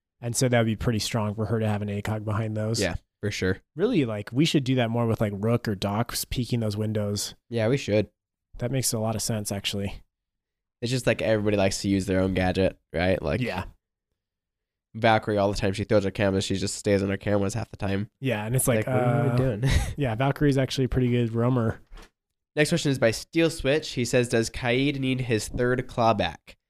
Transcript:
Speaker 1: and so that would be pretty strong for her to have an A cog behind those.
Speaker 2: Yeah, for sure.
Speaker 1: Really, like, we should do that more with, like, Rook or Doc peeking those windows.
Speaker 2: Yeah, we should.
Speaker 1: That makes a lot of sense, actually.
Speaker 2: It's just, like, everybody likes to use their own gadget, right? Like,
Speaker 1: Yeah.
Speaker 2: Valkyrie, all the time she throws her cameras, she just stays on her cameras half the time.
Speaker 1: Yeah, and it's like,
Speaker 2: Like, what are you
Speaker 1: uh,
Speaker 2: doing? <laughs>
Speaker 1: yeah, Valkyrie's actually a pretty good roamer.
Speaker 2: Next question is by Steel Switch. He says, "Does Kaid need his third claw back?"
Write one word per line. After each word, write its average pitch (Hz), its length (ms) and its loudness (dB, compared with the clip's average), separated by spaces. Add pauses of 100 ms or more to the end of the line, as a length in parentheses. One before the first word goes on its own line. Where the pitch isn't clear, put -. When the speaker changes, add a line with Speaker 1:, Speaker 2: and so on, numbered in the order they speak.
(200)
Speaker 1:
and 120 140 -6
so 131 140 2
that 120 100 4
would 113 80 4
be 110 80 2
pretty 113 240 0
strong 104 380 -2
for 107 100 -2
her 113 140 0
to 110 80 0
have 104 120 -2
an 104 80 -4
A 101 140 -4
cog 107 220 -4
behind 107 320 -2
those. 110 240 -2
Speaker 2:
Yeah, 87 160 0 (260)
for 101 80 -2
sure. 95 280 0 (180)
Speaker 1:
Really, 185 280 2
like, 107 280 -6
we 135 120 4
should 156 200 2
do 131 120 2
that 117 140 2
more 117 160 0
with, 110 140 0
like, 104 160 0
Rook 113 320 0
or 104 80 -2
Doc 101 360 -2 (180)
peeking 123 280 -2
those 107 180 -2
windows. 104 600 -4 (140)
Speaker 2:
Yeah, 110 180 0
we 131 80 2
should. 101 320 2 (500)
Speaker 1:
That 120 140 -4
makes 131 200 0
a 113 60 -2
lot 110 160 -2
of 101 80 -4
sense, 110 300 -4
actually. 98 500 -6 (800)
Speaker 2:
It's 117 80 -4
just, 127 160 -2
like, 117 160 2
everybody 104 340 2
likes 98 260 0
to 104 60 -2
use 98 180 2
their 92 140 2
own 95 140 0
gadget, 92 420 0 (160)
right? 87 300 0
Like, 78 180 -2
Speaker 1:
Yeah. 95 240 -4 (1300)
Speaker 2:
Valkyrie, 110 420 2
all 101 160 4
the 101 60 -4
time 98 160 0
she 101 100 -4
throws 104 200 4
her 98 60 -2
cameras, 95 340 2
she 98 120 -2
just 98 180 -4
stays 101 280 2
on 98 80 -2
her 98 80 -2
cameras 101 360 -2
half 110 160 -8
the - 60 -18
time. 98 320 -4 (120)
Speaker 1:
Yeah, 110 260 -4
and 120 100 -2
it's 123 100 0
like, 110 200 2
Speaker 2:
Like, - 0 -
what 131 100 0
are 135 300 2
you 135 60 2
Speaker 1:
uh, 120 40 0
Speaker 2:
doing? 123 280 0 (180)
<laughs> - 140 -6
Speaker 1:
yeah, 127 180 -2
Valkyrie's 139 440 2
actually 131 260 0
a 120 40 0
pretty 123 220 2
good 120 240 0
roamer. 117 460 0 (760)
Speaker 2:
Next 151 160 2
question 160 200 2
is 131 80 0
by 117 120 4
Steel 165 400 0
Switch. 151 400 -2
He 123 160 -2
says, 120 240 2
"Does 117 180 2
Kaid 135 500 0
need 131 220 -2
his 117 280 0
third 123 380 0
claw 113 280 2
back?" 87 420 -4 (140)